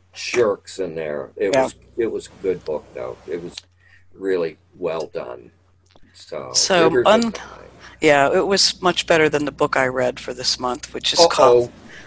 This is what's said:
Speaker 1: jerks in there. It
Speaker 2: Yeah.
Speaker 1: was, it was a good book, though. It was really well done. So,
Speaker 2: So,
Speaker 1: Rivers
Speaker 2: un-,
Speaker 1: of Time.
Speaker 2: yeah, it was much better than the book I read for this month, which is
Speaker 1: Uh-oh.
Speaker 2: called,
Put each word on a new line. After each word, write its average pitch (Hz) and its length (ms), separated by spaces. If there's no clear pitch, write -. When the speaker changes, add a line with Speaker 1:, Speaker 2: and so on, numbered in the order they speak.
Speaker 1:
jerks - 680
in 90 160
there. 73 420
It 98 160
Speaker 2:
Yeah. 131 120
Speaker 1:
was, 127 100
it 117 100
was 98 220
a - 140
good 90 220
book, 76 200
though. 62 220
It 85 160
was 87 140
really 90 440
well 82 300
done. 62 440
So, 135 380
Speaker 2:
So, 170 320
Speaker 1:
Rivers 123 220
Speaker 2:
un-, 220 200
Speaker 1:
of 220 80
Time. - 300
Speaker 2:
yeah, 143 320
it 175 140
was 190 360
much 175 240
better 160 220
than 147 160
the 139 80
book - 240
I 131 100
read 127 320
for - 160
this 123 240
month, 123 360
which - 180
is - 80
Speaker 1:
Uh-oh. 170 80
Speaker 2:
called, 123 440